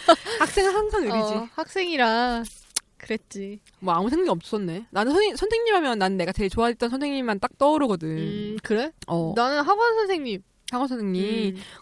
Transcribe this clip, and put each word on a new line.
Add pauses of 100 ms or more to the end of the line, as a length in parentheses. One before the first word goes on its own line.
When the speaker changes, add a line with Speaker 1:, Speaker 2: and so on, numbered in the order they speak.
(400)
Speaker 1:
학생은
항상
의리지.
Speaker 2:
어,
학생이라 (540)
그랬지. (200)
Speaker 1:
뭐
아무
생각
없었네.
나는
선생-,
선생님
하면
난
내가
제일
좋아했던
선생님만
딱
떠오르거든.
Speaker 2:
음,
그래? (160)
Speaker 1:
어.
Speaker 2:
나는
학원
선생님. (300)
Speaker 1:
학원
선생님.
Speaker 2:
음. (200)